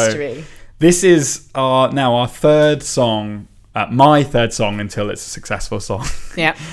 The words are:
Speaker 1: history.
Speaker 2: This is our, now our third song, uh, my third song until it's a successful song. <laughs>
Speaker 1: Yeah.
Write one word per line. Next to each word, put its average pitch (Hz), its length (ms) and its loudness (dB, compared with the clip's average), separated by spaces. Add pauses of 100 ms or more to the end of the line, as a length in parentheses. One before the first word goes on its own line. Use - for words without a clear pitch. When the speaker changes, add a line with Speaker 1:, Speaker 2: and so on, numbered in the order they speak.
Speaker 1:
history. 135 400 -4 (340)
Speaker 2:
This 175 240 4
is 165 540 2
our, 131 360 2
now 131 220 2
our 120 140 0
third 151 540 2
song, 107 640 -2 (260)
uh, 107 160 -4
my 143 340 6
third 117 280 0
song 104 280 -2
until 104 300 -6
it's - 160 -10
a - 40 -14
successful - 500 -8
song. 101 300 -6
<laughs> - 260 -8
Speaker 1:
Yeah. 165 200 -2 (160)